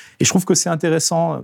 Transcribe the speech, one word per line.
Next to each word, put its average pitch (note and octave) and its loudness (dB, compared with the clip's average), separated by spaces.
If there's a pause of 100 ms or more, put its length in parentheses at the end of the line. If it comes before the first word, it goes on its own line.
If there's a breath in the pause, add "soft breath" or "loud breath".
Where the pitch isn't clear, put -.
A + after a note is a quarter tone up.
(200 loud breath)
Et - 2
je - 2
trouve F#3 2
que F#3 2
c'est - 0
intéressant, E3 0
euh, - -8